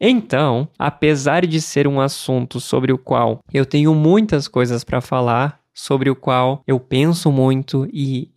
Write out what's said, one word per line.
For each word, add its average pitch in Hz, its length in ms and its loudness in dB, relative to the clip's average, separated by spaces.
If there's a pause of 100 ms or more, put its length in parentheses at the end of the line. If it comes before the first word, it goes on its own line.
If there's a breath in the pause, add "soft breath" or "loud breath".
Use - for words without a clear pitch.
Então, 151 680 0 (100)
apesar 151 680 0
de 160 140 0
ser 143 280 0
um 139 120 0
assunto 131 600 -4
sobre 127 320 -2
o 127 60 -2
qual 120 420 -2 (120)
eu 135 140 0
tenho 151 280 2
muitas 165 520 2
coisas 123 380 -2
pra 127 160 -4
falar, 123 580 -2 (160)
sobre 135 360 -2
o 127 60 0
qual 131 500 0
eu 135 120 0
penso 151 540 0
muito 135 600 0
e 135 440 -6